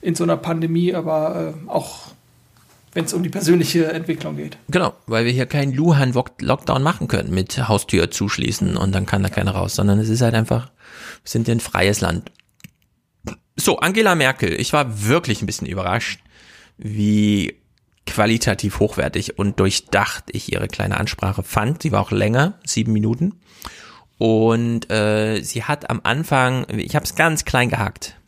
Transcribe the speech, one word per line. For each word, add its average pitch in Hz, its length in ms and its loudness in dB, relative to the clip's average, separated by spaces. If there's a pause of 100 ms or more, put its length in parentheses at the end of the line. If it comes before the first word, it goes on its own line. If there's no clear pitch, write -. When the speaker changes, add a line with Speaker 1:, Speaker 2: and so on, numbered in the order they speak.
Speaker 1:
in 175 160 -2
so 170 80 0
einer 170 120 2
Pandemie, 170 580 0
aber, 156 600 -2 (120)
äh, - 40 -16
auch - 380 -6 (840)
wenn's 175 220 -4
um 175 80 0
die 180 60 -2
persönliche 165 640 2
Entwicklung 156 440 -6
geht. 147 200 -10 (120)
Speaker 2:
Genau, 175 260 0 (120)
weil 113 200 0
wir 120 60 2
hier 127 140 0
keinen 139 260 0
Luhan-Lock-, 135 680 2
Lockdown 135 400 0
machen 160 260 0
können - 240 -2
mit 101 360 -2
Haustür 98 420 2
zuschließen - 680 -2
und 95 160 0
dann 98 140 0
kann 98 160 0
da 95 60 2
keiner 98 240 -2
raus, 92 240 -2
sondern 101 240 4
es 110 80 0
ist 113 140 2
halt 117 120 2
einfach, 117 360 0 (520)
wir - 80 -16
sind 113 180 0
ein 117 120 2
freies 95 400 0
Land. 87 320 -4 (1200)
So, - 240 2
Angela 190 380 2
Merkel. 131 420 2
Ich - 140 -2
war 117 340 0
wirklich 131 340 2
ein 101 60 -4
bisschen - 220 -6
überrascht, 92 520 -4 (580)
wie 104 800 2 (480)
qualitativ 110 720 0
hochwertig - 580 -2
und 101 220 0
durchdacht - 720 0
ich - 200 -6
ihre - 140 -4
kleine 98 320 -4
Ansprache - 460 -2
fand. 117 380 -2
Sie 156 100 -2
war 101 80 2
auch 98 100 -2
länger, 113 440 2 (120)
sieben 113 260 0
Minuten. 117 460 0 (800)
Und, 113 720 2
äh, 107 520 0
sie - 200 -6
hat - 280 -4
am 113 120 -2
Anfang, 131 640 0 (100)
ich 107 200 -4
hab's - 180 -4
ganz 160 300 0
klein - 240 2
gehackt. - 480 -6 (120)